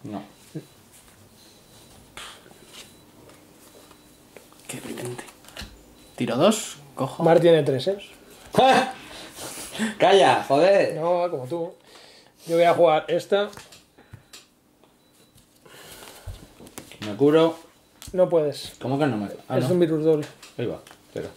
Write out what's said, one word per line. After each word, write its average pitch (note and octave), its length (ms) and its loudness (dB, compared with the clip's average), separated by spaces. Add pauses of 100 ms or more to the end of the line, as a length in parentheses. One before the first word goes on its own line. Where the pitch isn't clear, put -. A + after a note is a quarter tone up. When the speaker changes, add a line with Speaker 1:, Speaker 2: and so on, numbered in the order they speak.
Speaker 1:
No. G#2 200 -12 (4000)
Speaker 2:
Qué B2+ 100 -14
deprimente. - 460 -12 (920)
Tiro A#2 220 -4
dos, G3+ 400 0 (180)
cojo. C3+ 280 -6
Speaker 3:
Mar E3 160 6
tiene E3 240 4
tres, C3+ 240 -2
¿eh? G3+ 100 -2 (560)
Speaker 1:
<laughs> - 1400 -2
¡Calla, D3+ 500 4
joder! D#3+ 480 2
Speaker 3:
No, F3 360 -2
como C3+ 140 -8
tú. E3 280 -8 (720)
Yo E3 80 -2
voy E3+ 100 4
a E3+ 80 6
jugar D#3 340 4
esta. G3 420 -2 (3500)
Speaker 1:
Me G#2 100 -8
curo. D#3 420 4 (540)
Speaker 3:
No F3+ 160 2
puedes. D3+ 540 -2
Speaker 1:
¿Cómo C3 180 -4
que D3+ 80 0
no A2+ 100 -2
me...? G2+ 100 -6 (200)
Ah, B2+ 100 -2
Speaker 3:
Es B2+ 100 0
Speaker 1:
no. F3 80 0
Speaker 3:
un F3 40 2
virus D#3+ 240 0
doble. D3+ 240 0 (300)
Speaker 1:
Ahí A#2+ 80 -6
va. E2 140 -8 (280)
Espera, - 300 -12